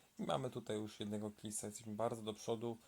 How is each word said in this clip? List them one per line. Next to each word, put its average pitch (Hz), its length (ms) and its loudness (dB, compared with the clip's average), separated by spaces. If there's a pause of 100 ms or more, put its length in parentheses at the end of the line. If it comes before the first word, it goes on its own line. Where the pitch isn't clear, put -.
(180)
I 220 40 -2
mamy 135 280 4
tutaj 110 260 0
już 107 240 -2
jednego 107 300 0
Klisa, 107 360 -4
jesteśmy 107 280 -6
bardzo 113 280 2
do 107 120 0
przodu. 117 540 0